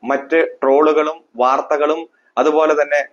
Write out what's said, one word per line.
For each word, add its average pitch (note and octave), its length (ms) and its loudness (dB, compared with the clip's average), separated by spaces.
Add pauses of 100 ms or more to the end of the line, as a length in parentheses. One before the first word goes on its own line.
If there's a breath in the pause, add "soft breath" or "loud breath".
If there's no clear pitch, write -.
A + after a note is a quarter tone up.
(120)
മറ്റ് C#3 300 0 (200)
ട്രോളുകളും D3+ 560 2 (240)
വാർത്തകളും D3 640 0 (340)
അതുപോലെ D3+ 440 2
തന്നെ D3 200 -2 (120)